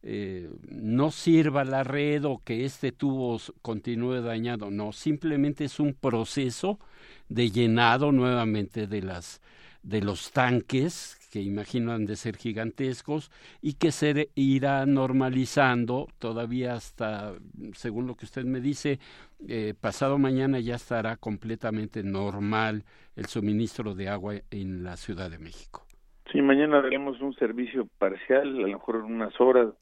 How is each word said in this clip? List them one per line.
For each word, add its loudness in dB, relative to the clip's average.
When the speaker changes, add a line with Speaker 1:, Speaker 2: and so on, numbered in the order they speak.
Speaker 1:
eh, -8
no 0
sirva 4
la 0
red 0
o -2
que -2
este -4
tubo 0
s-, -12
continúe -2
dañado, -4
no, -4
simplemente 0
es -8
un 2
proceso -2
de 2
llenado 6
nuevamente 2
de -4
las, -10
de -2
los -4
tanques, 0
que -6
imagino -2
han -2
de -4
ser -6
gigantescos, -6
y -2
que 2
se 2
de-, 0
irá 4
normalizando 2
todavía -4
hasta, -6
según -6
lo -8
que -16
usted -8
me -2
dice, -2
eh, -4
pasado 0
mañana 2
ya -4
estará -4
completamente -6
normal -2
el -8
suministro -2
de -6
agua -4
en -6
la -10
Ciudad -8
de -14
México. -18
Speaker 2:
Sí, 2
mañana 6
daremos -2
un -4
servicio -2
parcial, 0
a 0
lo 0
mejor -4
en -6
unas -6
horas 6